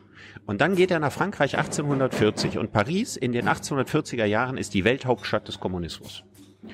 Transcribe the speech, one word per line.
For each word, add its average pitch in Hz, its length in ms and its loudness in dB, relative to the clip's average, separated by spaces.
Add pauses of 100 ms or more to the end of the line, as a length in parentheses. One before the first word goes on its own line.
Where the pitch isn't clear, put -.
(460)
Und 202 160 0
dann 180 140 4
geht 190 160 4
er 170 80 2
nach 147 120 2
Frankreich 156 460 0
achtzehnhundertvierzig 135 1000 0
und 104 120 -2
Paris 147 460 0
in 123 140 -2
den 120 160 -2
achtzehnhundertvierziger 123 800 0
Jahren 120 320 0
ist - 180 -4
die 95 80 4
Welthauptstadt 123 640 0
des - 120 -12
Kommunismus. - 640 -8 (500)